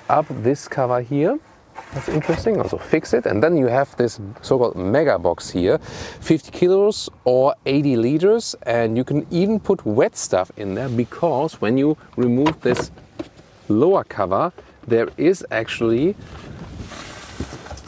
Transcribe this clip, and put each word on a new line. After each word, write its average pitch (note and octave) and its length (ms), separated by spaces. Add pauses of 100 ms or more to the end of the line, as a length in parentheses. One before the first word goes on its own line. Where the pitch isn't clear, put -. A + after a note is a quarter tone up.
up D3+ 200
this B2+ 400
cover B2 320
here. C#3+ 380 (540)
That's C3 160
interesting, E3 520
also - 180
fix - 360
it. A#3+ 120
And G#2 160
then E3+ 140
you C3 100
have C3 300
this A#2 240 (220)
so-called B2 340
mega G#2+ 420
box E2+ 320
here, F#2+ 280
fifty - 760
kilos G3 560 (160)
or B2+ 300 (120)
eighty C#3 300
liters. D#3 640
And A#2 340
you B2+ 60
can C#3+ 280
even G3 280
put - 260
wet A2+ 320
stuff - 400
in G2 180
there, C3 140
because C3 720
when A2+ 180
you D3+ 180 (200)
remove B2+ 440
this - 320 (760)
lower C#3 360
cover, G#2+ 480 (340)
there A#2 300
is F3+ 340
actually A#2 640 (1700)